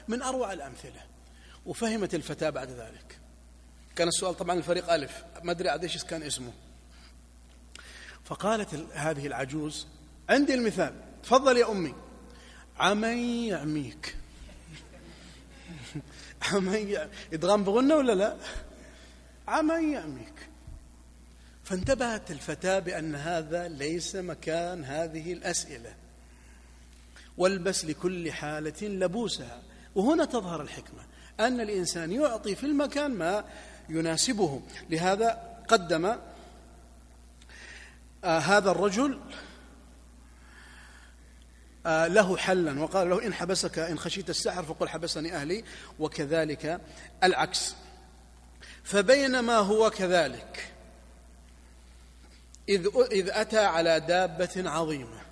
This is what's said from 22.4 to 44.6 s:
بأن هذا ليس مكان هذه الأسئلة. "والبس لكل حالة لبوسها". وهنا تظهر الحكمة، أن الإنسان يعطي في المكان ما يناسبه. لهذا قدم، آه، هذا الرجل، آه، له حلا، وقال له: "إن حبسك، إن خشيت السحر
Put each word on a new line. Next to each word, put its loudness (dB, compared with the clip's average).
بأن -4
هذا -4
ليس -6
مكان -6
هذه -6
الأسئلة. -6
"والبس 2
لكل -4
حالة -6
لبوسها". -4
وهنا 4
تظهر -4
الحكمة، -14
أن 2
الإنسان -2
يعطي 0
في -6
المكان 0
ما 0
يناسبه. 0
لهذا 2
قدم، 4
آه، 4
هذا 6
الرجل، 2
آه، 4
له 6
حلا، 2
وقال 2
له: 2
"إن -2
حبسك، -2
إن -4
خشيت -6
السحر -2